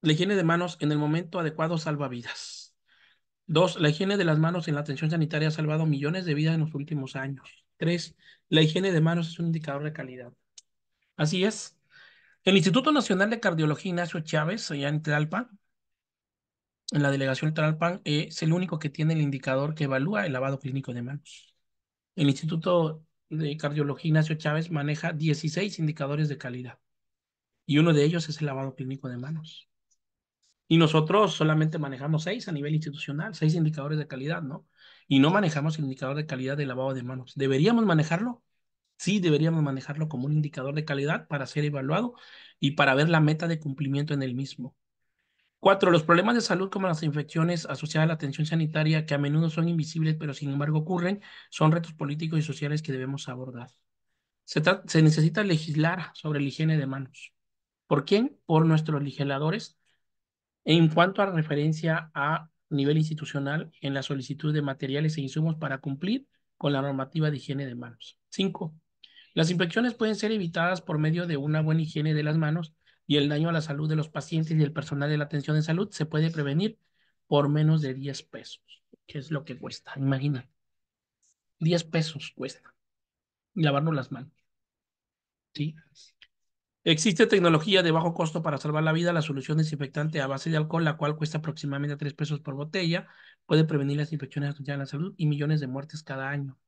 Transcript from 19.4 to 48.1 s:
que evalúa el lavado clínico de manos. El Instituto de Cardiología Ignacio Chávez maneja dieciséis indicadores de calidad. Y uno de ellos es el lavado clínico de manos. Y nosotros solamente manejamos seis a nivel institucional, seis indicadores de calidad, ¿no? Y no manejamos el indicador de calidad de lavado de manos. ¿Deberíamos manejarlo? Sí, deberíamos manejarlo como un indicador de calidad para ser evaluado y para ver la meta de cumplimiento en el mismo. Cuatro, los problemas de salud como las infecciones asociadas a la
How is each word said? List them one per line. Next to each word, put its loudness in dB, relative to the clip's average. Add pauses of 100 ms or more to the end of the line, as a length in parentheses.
que -2
evalúa 0
el -4
lavado -2
clínico -6
de -6
manos. -12 (640)
El 4
Instituto 0 (280)
de -4
Cardiología -2
Ignacio 4
Chávez -2
maneja -2
dieciséis -2
indicadores -2
de -6
calidad. -12 (840)
Y 4
uno 6
de 6
ellos 0
es -8
el -2
lavado -6
clínico -10
de -8
manos. -12 (1040)
Y 6
nosotros 4
solamente 2
manejamos -2
seis -6
a -6
nivel -4
institucional, -6
seis 2
indicadores -2
de -8
calidad, -6
¿no? -12 (420)
Y 8
no 8
manejamos 2
el -2
indicador -6
de -4
calidad -6
de -2
lavado -4
de -8
manos. -10
¿Deberíamos 4
manejarlo? 0 (560)
Sí, 0
deberíamos 2
manejarlo -4
como -6
un 0
indicador -2
de -2
calidad -2
para -4
ser -4
evaluado -2 (440)
y 2
para 6
ver 4
la 6
meta 4
de -2
cumplimiento -2
en -2
el -4
mismo. -8 (840)
Cuatro, 6
los 6
problemas 4
de 4
salud -2
como -2
las -2
infecciones -2
asociadas -2
a 2
la 0